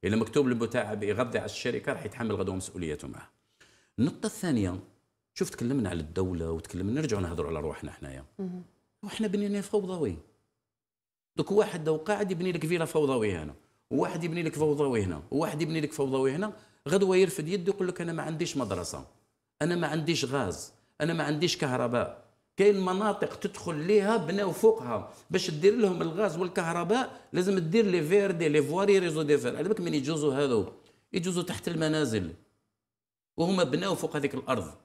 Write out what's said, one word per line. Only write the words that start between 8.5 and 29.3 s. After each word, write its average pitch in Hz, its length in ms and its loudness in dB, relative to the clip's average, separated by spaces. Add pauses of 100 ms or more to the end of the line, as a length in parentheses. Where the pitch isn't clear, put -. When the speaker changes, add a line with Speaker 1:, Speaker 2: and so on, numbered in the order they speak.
Speaker 1:
وحنا 214 240 -4
بنينا 202 340 -2
فوضوي. 185 540 -2 (1200)
دوك 156 160 -2
واحد 180 360 2
لو 156 80 4
قاعد 202 360 -2
يبني 180 200 -2
لك 165 140 -2
فيلا 165 200 0
فوضوي 131 500 2
هنا، 76 180 -6 (380)
وواحد 160 320 0
يبني 170 200 -2
لك 160 120 -2
فوضوي 143 480 2
هنا، 80 280 -4
وواحد 147 300 0
يبني 160 200 0
لك 147 120 -4
فوضوي 131 380 2
هنا، 190 220 -4 (360)
غدوة 190 280 4
يرفد 170 300 4
يده 190 260 0
يقول 190 140 0
لك: 180 140 -6
"أنا 165 120 -4
ما 160 100 -4
عنديش 156 340 -4
مدرسة، 87 500 -4 (540)
أنا 175 140 2
ما 170 120 0
عنديش 156 380 0
غاز، 120 480 -4 (280)
أنا 165 120 0
ما 165 100 -2
عنديش 151 340 0
كهرباء". 123 720 -2 (280)
كاين 196 280 6
مناطق 190 540 0
تدخل 175 360 -6
ليها 202 420 4
بناو 185 340 0
فوقها 123 640 2 (160)
باش - 180 0
تدير 170 280 4
لهم 190 260 2
الغاز 165 360 -2
والكهرباء، 175 840 -2 (120)
لازم 185 260 2
تدير 180 260 4
لي 180 180 2
في 196 220 4
ار 196 60 2
دي، 165 180 2
لي 147 140 6
فواري 190 360 4
ريزو 165 220 0
دي 147 160 4